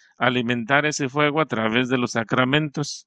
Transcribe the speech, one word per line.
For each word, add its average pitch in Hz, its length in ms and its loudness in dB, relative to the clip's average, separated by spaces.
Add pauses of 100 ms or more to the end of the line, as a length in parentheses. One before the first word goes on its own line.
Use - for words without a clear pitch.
(180)
alimentar 123 680 0
ese 147 240 -2
fuego 147 320 0
a 151 40 0
través 113 440 0
de 127 80 0
los 120 140 -2
sacramentos. 135 960 -2